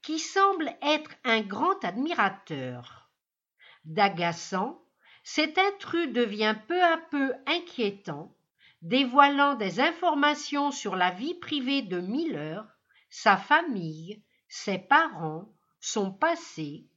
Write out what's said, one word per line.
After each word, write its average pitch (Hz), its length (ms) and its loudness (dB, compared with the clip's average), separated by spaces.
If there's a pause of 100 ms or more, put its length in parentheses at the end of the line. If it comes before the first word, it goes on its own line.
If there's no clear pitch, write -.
qui 311 180 -6
semble 311 640 2
être 302 300 0 (120)
un 226 180 2
grand 294 420 -2
admirateur. 185 1300 -4 (760)
D'agaçant, 185 1000 0 (400)
cet - 340 -2
intrus 349 540 0
devient 214 440 0 (120)
peu 359 160 0
à 330 140 4
peu 277 360 -2 (120)
inquiétant, 202 920 -4 (460)
dévoilant 277 760 4
des 190 240 -4
informations 294 920 0
sur 196 240 -6
la 180 160 2
vie 269 240 -6
privée 269 460 -4
de 180 180 -6
Miller, 196 680 -6 (420)
sa 196 280 4
famille, 202 840 -2 (240)
ses - 300 -6
parents, 185 720 0 (280)
son 196 320 -4
passé 196 840 -4